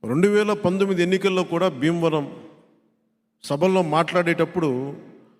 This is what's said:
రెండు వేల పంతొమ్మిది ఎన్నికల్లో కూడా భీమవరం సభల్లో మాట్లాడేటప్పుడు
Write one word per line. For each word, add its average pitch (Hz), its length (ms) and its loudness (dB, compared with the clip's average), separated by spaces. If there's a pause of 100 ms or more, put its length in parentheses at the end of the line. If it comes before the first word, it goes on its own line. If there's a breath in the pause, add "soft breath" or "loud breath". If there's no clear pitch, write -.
రెండు 156 220 2
వేల 208 240 2
పంతొమ్మిది 190 500 0
ఎన్నికల్లో 185 420 0
కూడా 170 240 0
భీమవరం 156 800 -2 (960)
సభల్లో 180 380 2
మాట్లాడేటప్పుడు 160 1120 0 (440)